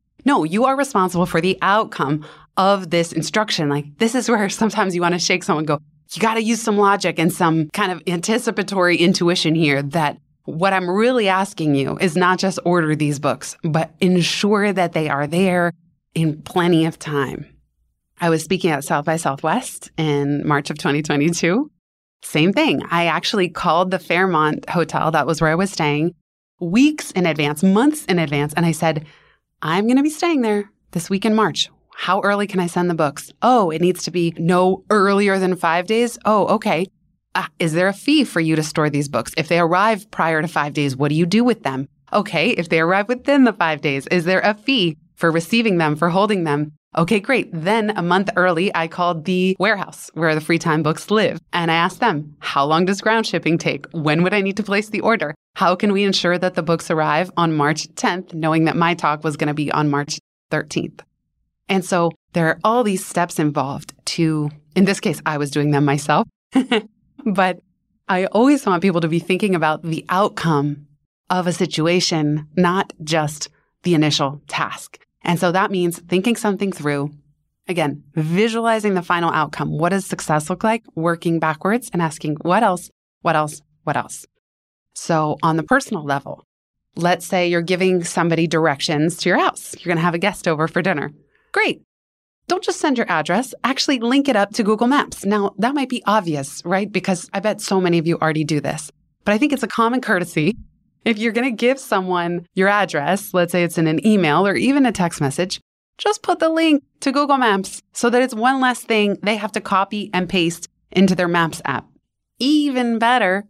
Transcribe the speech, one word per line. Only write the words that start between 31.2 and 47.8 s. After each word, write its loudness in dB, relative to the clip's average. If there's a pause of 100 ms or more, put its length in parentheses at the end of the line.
in 4
March. 0 (300)
How 0
early 0
can -4
I 0
send 0
the 0
books?" -4 (100)
"Oh, 4
it -4
needs 2
to -8
be 0
no 2
earlier 4
than 0
five 0
days." 0
"Oh, 4 (100)
okay. 0 (480)
Uh, -4 (100)
is 0
there 2
a 0
fee 2
for -2
you 2
to 0
store 0
these -2
books? -4
If -4
they 2
arrive 0
prior 0
to -4
five -4
days, -2
what 0
do 0
you 2
do 2
with 0
them?" -4 (260)
"Okay, 0
if -2
they 2
arrive 2
within 2
the 2
five -2
days, -2
is 2
there 2
a 2
fee 0 (200)
for 2
receiving 2
them, 2
for 0
holding 2
them?" -2 (220)
"Okay, 2
great." -2
Then -2